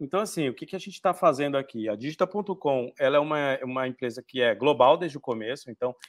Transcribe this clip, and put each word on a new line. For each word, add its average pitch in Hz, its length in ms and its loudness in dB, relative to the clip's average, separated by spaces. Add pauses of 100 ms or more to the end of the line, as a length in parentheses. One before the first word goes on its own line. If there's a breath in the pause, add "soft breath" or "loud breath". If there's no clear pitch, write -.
então, 165 220 -2
assim, 170 260 -2
o 120 60 -2
que - 120 -12
que 196 100 -8
a 185 40 -8
gente 185 220 -14
tá 180 120 2
fazendo 143 440 2
aqui? 113 320 -4
A 107 60 -2
Digita 147 300 -2
ponto 196 300 -4
com, 135 420 -2
ela 143 200 2
é - 20 6
uma, 147 420 0
uma 131 260 -4
empresa 123 380 -6
que 131 160 -4
é 113 140 4
global 143 420 6
desde 156 200 -6
o - 40 -10
começo, 120 480 -6
então 123 240 -6 (160 loud breath)